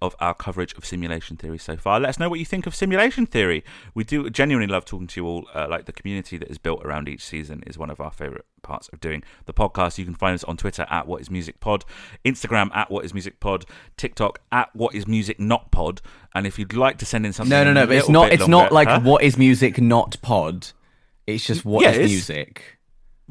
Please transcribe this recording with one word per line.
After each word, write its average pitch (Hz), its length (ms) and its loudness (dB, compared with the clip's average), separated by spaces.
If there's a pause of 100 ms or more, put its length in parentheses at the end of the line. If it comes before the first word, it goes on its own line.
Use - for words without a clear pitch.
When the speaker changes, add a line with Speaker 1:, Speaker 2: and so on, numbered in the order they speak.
Speaker 1:
of 92 160 -4
our 87 160 -2
coverage 90 400 -8
of - 100 -18
Simulation 85 520 -8
Theory 80 220 -12
so 78 180 -12
far. 101 240 0
Let 135 80 -2
us 131 100 -6
know 170 100 -2
what 170 120 -6
you 165 40 -8
think 185 220 -6
of 170 80 -10
Simulation 202 500 0
Theory. 92 380 0 (320)
We 110 80 -4
do 143 280 -4
genuinely 135 420 2
love 92 120 -2
talking 90 240 -10
to - 120 -10
you 87 60 -4
all, 85 280 -6
uh, 76 160 -4
like, 82 140 -6
the - 80 -16
community 98 460 -10
that 78 120 -12
is 76 80 -14
built 82 260 -6
around 76 240 -8
each 73 160 -14
season 76 440 -12
is 80 100 -18
one 76 120 -10
of 76 100 -12
our 76 100 -10
favourite 71 340 -12 (180)
parts - 260 -14
of 76 100 -20
doing 78 240 -8 (220)
the - 100 -14
podcast. 92 420 -2
You 95 100 -8
can 87 100 -10
find 92 180 -2
us 87 100 -8
on 85 120 -10
Twitter 92 340 -6
at 76 160 -4
What 87 140 -8
Is - 100 -16
Music 90 300 -10
Pod, 104 240 -2 (400)
Instagram 110 500 -2
at 104 160 -4
What 98 140 -6
Is 85 100 -12
Music 95 240 -10
Pod, 95 280 -4 (300)
TikTok - 440 -4 (100)
at 120 240 0
What 113 220 -2
Is 101 100 -8
Music 110 320 -2
Not 110 320 -2
Pod. 87 300 2 (340)
And 98 140 -2
if - 100 -12
you'd 101 160 -8
like 131 240 2
to 107 80 -6
send 110 200 -2
in 101 60 -4
something 113 180 -4
Speaker 2:
No, 143 120 6
no, 143 100 6
no, 139 120 6
Speaker 1:
a - 20 0
Speaker 2:
but 127 100 4
it's 139 120 2
Speaker 1:
little 156 140 10
Speaker 2:
not, - 80 6
Speaker 1:
bit 170 100 6
Speaker 2:
it's - 80 4
not 175 240 8
Speaker 1:
longer, - 20 6
Speaker 2:
like 151 140 8
Speaker 1:
huh? 131 160 4
Speaker 2:
What 139 180 6
Is 135 160 4
Music 131 420 4
Not 117 400 4
Pod. 90 480 -2 (600)
It's 107 180 -6
just - 180 -2
What 104 200 4
Speaker 1:
Yeah, 226 60 8
Speaker 2:
Is - 80 4
Speaker 1:
it 143 80 4
is. 104 40 4
Speaker 2:
Music. 85 680 -6 (540)